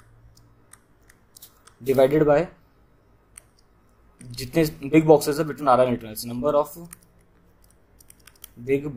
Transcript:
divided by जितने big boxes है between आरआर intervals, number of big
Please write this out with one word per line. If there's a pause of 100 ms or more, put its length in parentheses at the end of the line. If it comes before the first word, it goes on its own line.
(1800)
divided
by (1800)
जितने (260)
big
boxes
है
between
आरआर
intervals,
number
of (1900)
big